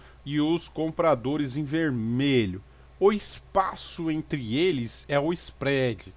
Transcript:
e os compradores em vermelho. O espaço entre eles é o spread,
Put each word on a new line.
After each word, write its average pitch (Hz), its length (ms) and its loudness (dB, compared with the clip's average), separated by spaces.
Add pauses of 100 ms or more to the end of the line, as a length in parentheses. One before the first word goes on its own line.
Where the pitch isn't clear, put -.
(240)
e 147 160 0
os 160 280 0
compradores 147 880 0
em 151 80 -2
vermelho. 127 1000 0 (360)
O 202 140 6
espaço - 1000 -4
entre 143 460 -2
eles 143 520 0
é 143 100 2
o 151 140 0
spread, 131 840 -2